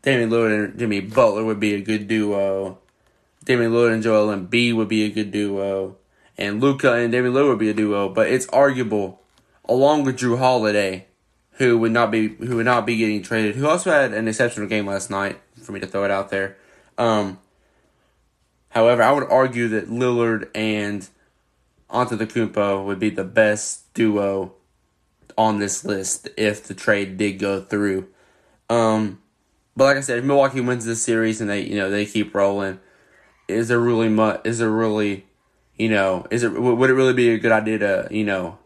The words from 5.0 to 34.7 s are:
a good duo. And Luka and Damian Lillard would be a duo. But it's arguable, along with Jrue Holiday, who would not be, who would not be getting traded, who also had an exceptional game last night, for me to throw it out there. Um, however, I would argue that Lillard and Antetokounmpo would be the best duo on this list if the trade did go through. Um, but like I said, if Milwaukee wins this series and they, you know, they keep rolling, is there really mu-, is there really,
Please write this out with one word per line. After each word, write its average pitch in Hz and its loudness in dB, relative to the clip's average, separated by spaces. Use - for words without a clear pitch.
a 107 -2
good 104 -4
duo. 98 -4
And 101 -4
Luka 135 2
and 117 0
Damian 123 0
Lillard 139 4
would 113 0
be 107 0
a 104 -2
duo. 104 -2
But 92 0
it's 127 0
arguable, 113 0
along 139 4
with 131 -2
Jrue 120 0
Holiday, 104 0
who 123 2
would 113 2
not 117 2
be, 110 0
who 117 -8
would 113 0
not 120 2
be 117 -2
getting 107 0
traded, 107 -2
who 135 -2
also 180 0
had 135 2
an 110 -2
exceptional 110 -2
game 104 -2
last 98 -6
night, 98 -4
for - -14
me 98 -8
to 95 -8
throw 98 -4
it 98 0
out 98 -4
there. 98 -6
Um, 107 0
however, 117 4
I 120 6
would 143 0
argue 123 2
that 107 -2
Lillard 117 0
and 104 -4
Antetokounmpo 107 -2
would 98 -6
be 107 0
the 95 -6
best 107 0
duo 101 -2
on 110 2
this 101 -4
list 98 -6
if 104 -2
the 95 -12
trade 101 -2
did 95 -2
go 98 -2
through. 95 -2
Um, 110 0
but 135 4
like 139 4
I 135 -4
said, 127 -2
if 123 -6
Milwaukee 135 2
wins 120 -2
this 113 -4
series 113 0
and 104 -4
they, 101 -2
you - -6
know, 98 -2
they 104 -2
keep 104 -4
rolling, 98 0
is 113 -2
there 120 2
really 117 2
mu-, 110 2
is 113 -4
there 113 0
really, 107 -2